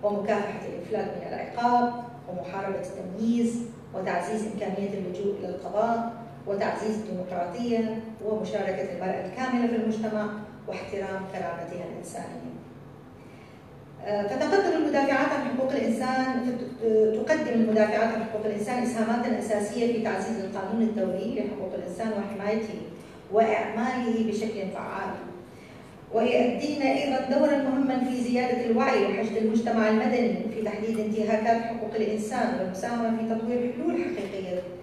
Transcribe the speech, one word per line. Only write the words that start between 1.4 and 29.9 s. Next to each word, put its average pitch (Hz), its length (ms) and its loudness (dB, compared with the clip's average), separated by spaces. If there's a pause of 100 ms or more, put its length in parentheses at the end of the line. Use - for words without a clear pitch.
ومحاربة 180 500 -4
التمييز 220 760 0 (380)
وتعزيز 196 500 -2 (100)
إمكانية 196 400 -2
اللجوء 190 460 -2
إلى 185 100 -6
القضاء 226 640 0 (340)
وتعزيز 214 480 0
الديمقراطية 185 1040 -2 (260)
ومشاركة 190 680 -2
المرأة - 320 -4
الكاملة 240 420 0
في 226 80 2
المجتمع 214 500 0 (420)
واحترام 190 540 -6 (120)
كرامتها 175 600 -6
الإنسانية. - 600 -10 (1500)
آه، 208 220 0
فتقدم 320 500 4
المدافعات 277 540 4
عن 247 160 0 (100)
حقوق 262 140 0
الإنسان، 262 540 0 (200)
فت-، 220 800 2
تقدم 247 280 2
المدافعات 220 640 4
عن 220 80 -2
حقوق 220 220 -4
الإنسان 214 380 0
إسهامات 226 420 0 (140)
أساسية 220 540 2
في 220 100 0
تعزيز 196 420 -2
القانون 202 360 -2
الدولي 202 580 0
لحقوق 202 340 -4
الإنسان 185 380 -4
وحمايته 214 640 -2 (600)
وإعماله 226 1000 2
بشكل 208 420 -2
فعال، - 360 -6 (1040)
ويؤدين 247 680 4
أيضًا 262 580 2
دورًا 294 180 6
مهمًا 262 520 2
في 247 140 0
زيادة 240 420 2
الوعي 226 400 4
وحشد 208 320 0
المجتمع 220 520 4
المدني 220 460 4 (200)